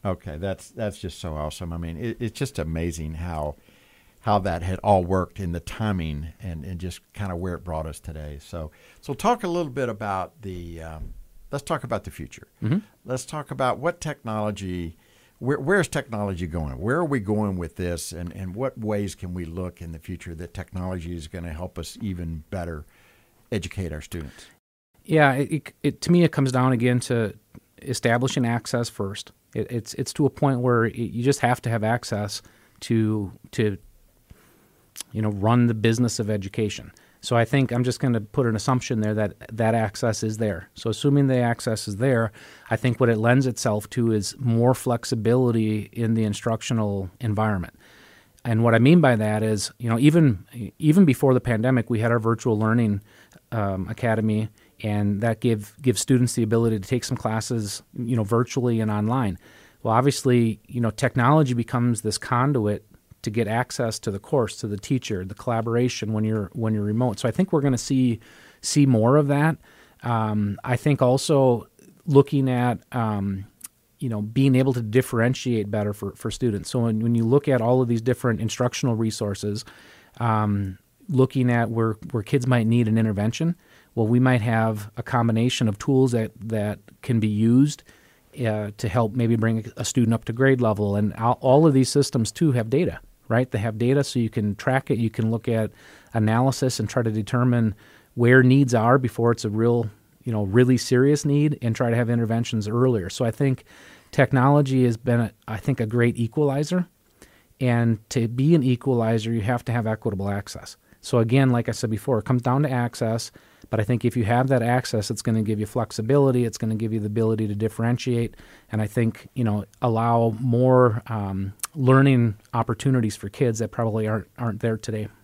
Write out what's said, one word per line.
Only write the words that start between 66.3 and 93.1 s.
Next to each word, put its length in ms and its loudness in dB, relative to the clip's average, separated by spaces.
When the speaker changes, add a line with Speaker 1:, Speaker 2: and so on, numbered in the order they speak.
Speaker 2:
when 220 -2
you're 100 -2
remote. 360 -2
So 100 -2
I 20 -2
think 220 -2
we're 80 2
gonna 160 2
see, 420 0
see 260 2
more 300 6
of 140 4
that. 260 2
Um, 640 -2
I 100 0
think 260 0
also 680 2
looking 440 4
at, 300 0
um, 540 -2
you 100 -6
know, 120 -4
being 340 2
able 180 2
to 80 -2
differentiate 920 0
better 220 -2
for, 220 -8
for 140 -6
students. 420 -2
So 80 -2
when, 200 0
when 160 0
you 80 2
look 240 4
at 140 2
all 200 4
of 60 0
these 140 0
different 400 -2
instructional 540 -2
resources, 680 -4
um, 580 0
looking 420 2
at 200 2
where, 260 0
where 120 -2
kids 220 -2
might 220 2
need 220 4
an 80 2
intervention, 580 0
well, 120 0
we 120 4
might 220 4
have 560 -2
a 60 -8
combination 640 0
of 100 -4
tools 320 2
that, 200 -2
that 380 -4
can 200 0
be 60 0
used, 560 4
uh, 320 -4
to 120 -4
help 240 0
maybe 240 2
bring 400 0
a 80 -6
student 280 2
up 120 -2
to 80 -6
grade 260 4
level. 380 2
And 160 0
all, 260 0
all 280 6
of 60 6
these 160 4
systems, 420 0
too, 220 2
have 160 0
data, 300 0